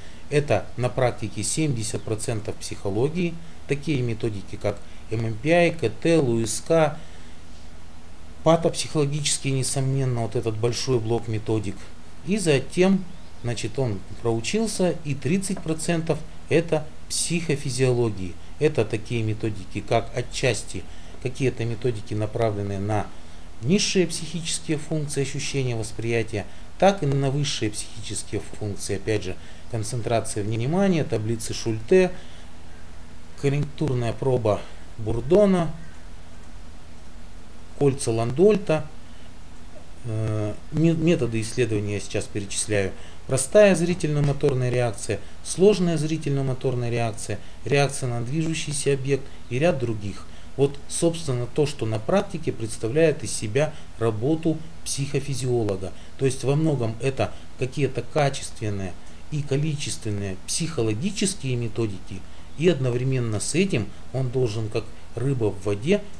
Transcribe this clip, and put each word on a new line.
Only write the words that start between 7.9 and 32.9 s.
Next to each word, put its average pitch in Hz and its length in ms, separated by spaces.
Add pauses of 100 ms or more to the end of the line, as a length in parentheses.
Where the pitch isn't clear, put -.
патопсихологические, 151 1120
несомненно, 131 680
вот 113 140
этот 110 200
большой 120 420
блок 110 280
методик. 107 500 (500)
И 196 120
затем, 180 680 (380)
значит, 117 360
он 110 220 (220)
проучился, 175 840
и 143 100
тридцать 190 460
процентов 160 580 (300)
это 156 380 (220)
психофизиологии. 123 1300 (240)
Это 147 260
такие 113 380
методики, 104 580
как 113 360
отчасти - 640 (400)
какие-то 127 420
методики, 113 500
направленные 104 680
на 104 260 (560)
низшие 185 440
психические 165 720
функции, 147 440
ощущения, 131 540
восприятия, 110 680 (320)
так 190 240
и 147 40
на 139 240
высшие 139 400
психические - 720 (180)
функции. 101 380
Опять 107 280
же, 90 120 (340)
концентрация 110 760
внимания, 151 600
таблицы 113 480
Шульте, 180 600 (1300)